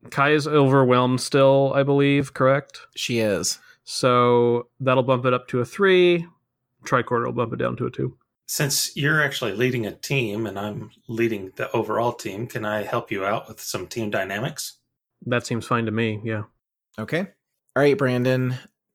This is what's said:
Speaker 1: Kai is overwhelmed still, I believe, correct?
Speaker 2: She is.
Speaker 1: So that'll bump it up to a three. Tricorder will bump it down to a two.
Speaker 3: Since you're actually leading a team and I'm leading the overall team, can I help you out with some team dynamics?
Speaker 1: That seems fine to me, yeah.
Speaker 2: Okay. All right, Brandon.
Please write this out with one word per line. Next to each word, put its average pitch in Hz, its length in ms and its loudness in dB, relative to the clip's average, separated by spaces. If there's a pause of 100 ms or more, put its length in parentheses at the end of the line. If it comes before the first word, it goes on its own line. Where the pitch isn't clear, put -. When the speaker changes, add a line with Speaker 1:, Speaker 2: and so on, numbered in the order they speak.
(120)
Speaker 1:
Kai 143 220 2
is 147 120 2
overwhelmed 131 760 4
still, 139 540 4
I 139 80 2
believe, 139 540 2
correct? 135 440 0 (160)
Speaker 2:
She 120 260 -2
is. 95 360 0 (280)
Speaker 1:
So 120 840 2 (120)
that'll 131 220 2
bump 123 240 0
it 127 80 2
up 123 140 -4
to 127 140 -2
a 120 40 -2
three. 180 640 2 (580)
Tricorder 120 400 -2
will 123 80 -6
bump 120 200 -4
it 120 60 -6
down 123 180 -2
to 123 100 -4
a 123 40 -6
two. 135 260 -6 (280)
Speaker 3:
Since - 520 -4
you're 151 260 2
actually 127 300 -4
leading 117 340 -2
a 95 60 -8
team 113 520 -4
and 98 140 -8
I'm 104 320 -8 (160)
leading 113 480 -2
the - 160 -8
overall 113 400 0
team, 104 340 -8
can 113 200 -8
I 107 180 -4
help 117 260 -6
you 98 160 -4
out 107 220 -4
with - 140 -18
some 92 260 -8
team 107 240 -6
dynamics? 104 680 -6 (460)
Speaker 1:
That 120 220 -2
seems 113 180 -6
fine 117 200 -2
to 110 60 -4
me, 110 340 -2
yeah. 110 180 -6 (560)
Speaker 2:
Okay. 147 220 -4
All - 600 -6
right, 143 160 4
Brandon. 127 580 0 (400)